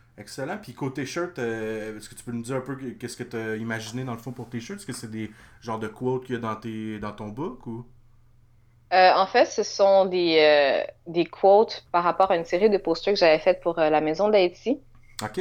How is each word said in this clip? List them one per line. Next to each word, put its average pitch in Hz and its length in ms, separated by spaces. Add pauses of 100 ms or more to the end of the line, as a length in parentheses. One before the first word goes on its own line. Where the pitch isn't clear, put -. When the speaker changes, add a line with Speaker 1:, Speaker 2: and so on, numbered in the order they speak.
(180)
Speaker 1:
Excellent. 139 440
Puis 123 120
côté 135 320
shirt, 175 340
euh, 110 580
est-ce 104 120
que - 60
tu - 80
peux 120 80
nous 117 120
dire 131 140
un 131 40
peu 131 140
que-, 127 220
qu'est-ce 120 200
que 123 60
t'as 110 320
imaginé 113 480
dans 131 100
le 120 60
fond 131 120
pour 120 180
tes 120 100
shirts ? 196 200
Est-ce - 60
que 131 80
c'est 117 160
des 110 220 (300)
genres 113 180
de 214 80
quotes 131 380
qu'il 127 100
y - 20
a 113 40
dans 110 140
tes, 110 440
dans 104 140
ton 107 160
book 127 380
ou ? 117 180 (1080)
Speaker 2:
Euh, 185 220
en 190 100
fait, 247 200
ce - 180
sont 196 420
des, 175 340
euh, 143 440 (240)
des 170 180
quotes 202 680
par 175 100
rapport 180 280
à 190 40
une 170 100
série 196 240
de 196 80
posters 170 360
que 202 60
j'avais 156 200
faites 185 220
pour, 170 180
euh, 156 100
la 151 120
Maison 160 280
d'Haïti. 214 520 (400)
Speaker 1:
Ok. - 200